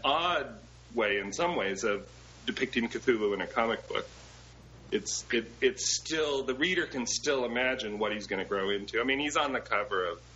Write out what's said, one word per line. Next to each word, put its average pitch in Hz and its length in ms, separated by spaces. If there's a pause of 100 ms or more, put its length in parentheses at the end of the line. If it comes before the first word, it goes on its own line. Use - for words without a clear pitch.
odd 156 440 (480)
way 104 220
in 101 160
some 175 240
ways 95 260
of 104 240 (380)
depicting 120 420
Cthulhu 110 460
in 95 80
a 87 60
comic 113 420
book. - 180 (840)
It's, - 400
it, 117 180 (120)
it's - 340
still, 147 480
the 127 100
reader 170 320
can 131 220
still 135 380
imagine 117 520
what 104 140
he's 104 160
gonna 95 180
grow 98 260
into. 101 280
I 117 60
mean, 135 140
he's 147 180
on 143 160
the 120 80
cover 101 480
of 85 100 (160)